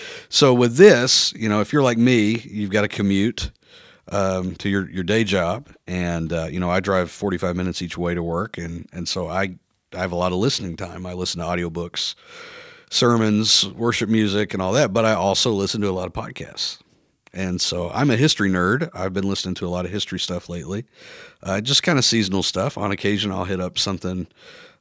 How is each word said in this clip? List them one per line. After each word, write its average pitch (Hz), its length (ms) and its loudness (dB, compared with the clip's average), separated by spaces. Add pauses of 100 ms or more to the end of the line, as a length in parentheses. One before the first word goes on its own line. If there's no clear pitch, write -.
(280)
So 135 240 6
with 123 240 4
this, 143 580 8
you 113 140 -2
know, 107 120 2
if 104 120 0
you're 147 100 4
like 120 160 4
me, 117 420 4
you've 104 300 -6
got 104 120 2
to 104 60 0
commute, 101 640 0 (560)
um, 95 480 -2
to - 120 -6
your, 98 220 0
your 90 140 -6
day 110 180 2
job, 92 460 -2 (180)
and, 85 460 -4
uh, 82 180 -4
you 85 80 -6
know, 90 120 -2
I 92 100 2
drive 92 300 0
forty-five 90 440 -2
minutes 90 260 -4
each 87 160 -8
way 87 180 -2
to 87 80 -2
work, 85 360 -6
and, 85 340 -10
and 87 160 -8
so 85 200 -4
I, 92 260 -4 (400)
I 92 40 -10
have 90 120 -2
a 87 60 -4
lot 90 160 2
of 90 60 0
listening 98 380 -2
time. 90 300 -10
I 90 60 -8
listen 90 280 -6
to 80 60 -6
audiobooks, 85 680 -4 (760)
sermons, 110 800 4
worship 113 400 -2
music, 107 440 2
and 98 80 -4
all 92 100 0
that, 127 200 2
but 113 120 2
I 110 100 4
also 98 380 2
listen 98 300 -2
to 101 60 0
a 92 40 0
lot 92 160 -6
of - 40 -10
podcasts. - 640 -10 (540)
And 90 280 -4
so 87 340 -2
I'm 135 160 4
a 110 60 4
history 113 340 2
nerd. 101 420 0
I've 92 220 -4
been 98 140 -2
listening 95 260 -4
to 90 120 -6
a 87 40 -6
lot 90 160 -4
of 87 60 -10
history 95 260 -6
stuff - 320 -6
lately, 87 340 -8 (580)
uh, 98 200 -2
just 135 220 0
kinda 151 180 2
seasonal 98 400 0
stuff. 104 340 -2
On 101 140 -2
occasion, 101 400 -2
I'll 95 160 -4
hit 95 140 -4
up 90 180 -6
something. 92 480 -4 (540)